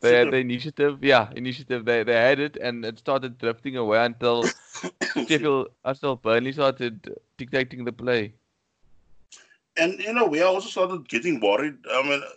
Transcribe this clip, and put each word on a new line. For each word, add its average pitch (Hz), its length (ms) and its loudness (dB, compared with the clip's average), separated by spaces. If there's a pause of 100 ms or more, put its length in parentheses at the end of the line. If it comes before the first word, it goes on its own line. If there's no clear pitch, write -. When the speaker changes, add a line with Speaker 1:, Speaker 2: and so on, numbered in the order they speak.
Speaker 1:
they 120 160 6
had 123 140 6
the 131 80 0
Speaker 2:
Initiative. 139 640 -2
Speaker 1:
initiative. - 20 -6
Yeah, 120 320 6
initiative. 127 480 -6
They, 117 200 2
they 117 100 2
had 127 260 4
it, 143 160 -6
and 120 280 -8
it 113 140 -8
started 131 400 -4
drifting 117 380 -6
away 113 280 2
until 120 400 0 (380)
Speaker 2:
<coughs> - 440 -6
Speaker 1:
Sheffield, 143 420 0 (160)
until 135 320 -4
Burnley 117 360 0
started 127 600 -2 (220)
dictating 127 480 -4
the 120 80 -4
play. 120 420 -4 (1400)
Speaker 2:
And, 175 240 0
you 208 120 -6
know, 240 140 2
we 156 160 0
also 185 260 0
started 180 400 -4
getting 123 320 -2
worried. 123 360 2 (140)
I 127 120 0
mean, 143 200 -2 (140)